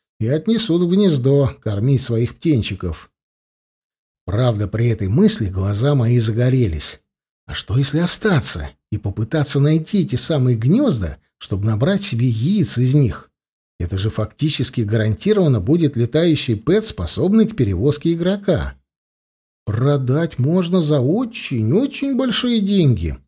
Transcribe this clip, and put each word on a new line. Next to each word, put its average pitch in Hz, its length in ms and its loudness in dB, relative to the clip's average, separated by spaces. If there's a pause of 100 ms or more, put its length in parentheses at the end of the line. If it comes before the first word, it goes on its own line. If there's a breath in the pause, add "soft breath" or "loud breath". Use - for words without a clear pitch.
(220)
и 107 60 -2
отнесут 170 560 0
в 170 60 0
гнездо 143 600 4 (100)
кормить 110 400 0
своих 113 360 -2
птенчиков. 101 720 -2 (1120)
Правда, 107 440 0
при 113 180 0
этой 101 220 0
мысли 120 400 2
глаза 101 460 0
мои 123 240 2
загорелись. 117 840 0 (440)
А - 80 -12
что, - 240 -4
если 143 220 0
остаться 170 720 0 (200)
и 107 60 -4
попытаться 127 640 -2
найти 156 420 2
эти 135 140 -2
самые 127 420 0
гнёзда, 127 600 0 (200)
чтобы 98 280 -6
набрать 143 380 0
себе 120 240 -2
яиц 135 500 0
из 127 160 2
них? 143 380 0 (480)
Это 87 180 -4
же 104 120 -2
фактически - 720 -4
гарантированно 113 800 2
будет 147 360 0
летающий 139 600 0
пэт, 196 300 0
способный 190 600 0
к 226 100 -6
перевозке 120 580 0
игрока. 170 600 -2 (880)
Продать 135 760 -2
можно 170 420 0
за 147 200 2
очень-очень 208 1120 -2
большие 240 460 0
деньги. 131 560 0 (100)